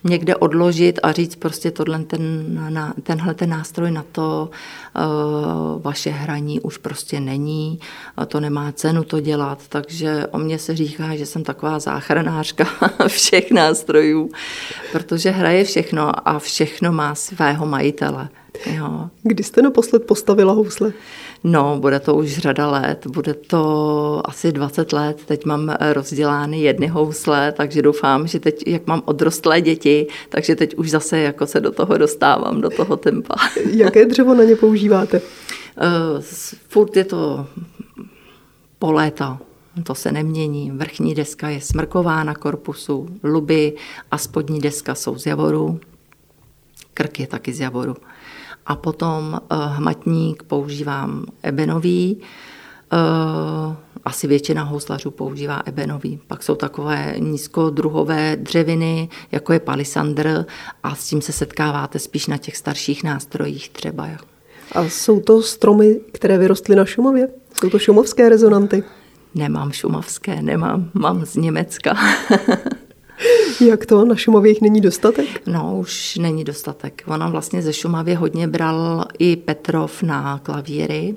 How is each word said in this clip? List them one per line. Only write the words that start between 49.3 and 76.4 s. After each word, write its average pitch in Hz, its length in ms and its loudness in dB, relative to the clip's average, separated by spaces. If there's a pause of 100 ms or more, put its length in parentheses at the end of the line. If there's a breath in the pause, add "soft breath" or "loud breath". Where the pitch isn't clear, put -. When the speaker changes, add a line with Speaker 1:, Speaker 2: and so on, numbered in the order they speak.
Speaker 1:
eh, - 140 -6
hmatník 156 880 -2
používám 143 840 -6 (180)
ebenový, 165 760 0 (760 loud breath)
eh, 160 840 0 (300)
asi - 220 -6
většina 143 360 0
houslařů 147 480 -8
používá 143 540 -8
ebenový. 147 600 -8
Pak - 160 -10
jsou 151 120 0
takové 147 600 -6
nízkodruhové 156 1160 -2
dřeviny, 165 760 0 (220 loud breath)
jako 147 220 0
je 165 60 4
palisandr, 151 840 -2 (380 loud breath)
a 139 120 -6
s - 140 -12
tím 151 120 0
se - 100 -8
setkáváte 143 680 -4
spíš - 280 -6
na 147 100 -2
těch - 200 -12
starších - 460 -6
nástrojích 147 680 -6
třeba. 151 400 -10 (640 loud breath)
Speaker 2:
A 170 120 0
jsou 196 360 2
to 220 220 6
stromy, 214 580 6 (120)
které - 260 2
vyrostly 185 380 4
na 196 100 6
Šumavě? 262 420 2 (260)
Jsou 185 160 0
to 202 100 4
šumavské 226 500 6
rezonanty? 202 540 6 (520 soft breath)
Speaker 1:
Nemám 147 360 -2
šumavské, - 720 -4
nemám. 165 520 0
Mám 165 320 0
z - 100 -14
Německa. 160 640 -2
<laughs> - 920 0 (680 loud breath)
Speaker 2:
Jak 226 260 8
to? 208 200 8
Na 233 100 4
Šumavě 214 360 6
jich 214 100 4
není 214 200 6
dostatek? 220 640 0
Speaker 1:
No, 170 320 -2
už - 360 -8
není 160 280 -2